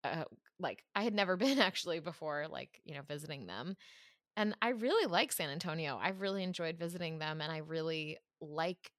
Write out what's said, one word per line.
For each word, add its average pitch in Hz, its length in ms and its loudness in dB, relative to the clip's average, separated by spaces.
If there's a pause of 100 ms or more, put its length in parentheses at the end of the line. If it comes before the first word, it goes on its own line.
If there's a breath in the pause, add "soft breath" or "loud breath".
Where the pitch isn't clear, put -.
uh, - 220 -2 (340)
like, 165 260 -4 (100)
I 202 80 2
had 220 120 0
never 185 220 4
<laughs> - 0 -
been 269 220 4
actually 180 420 2
before, 151 480 -4
like, 135 360 -10
you 151 100 -10
know, 143 120 -8
visiting 147 400 -6
them. 120 300 -6 (600 loud breath)
And 214 260 2
I 233 80 4
really 269 360 4
like 208 260 4
San 151 180 0
Antonio. 156 520 -2
I've 190 200 0
really 196 200 0
enjoyed 170 360 -2
visiting 170 400 -4
them, 156 240 -2
and 156 100 -2
I 156 60 -2
really 160 600 -2 (220)
like 160 580 -2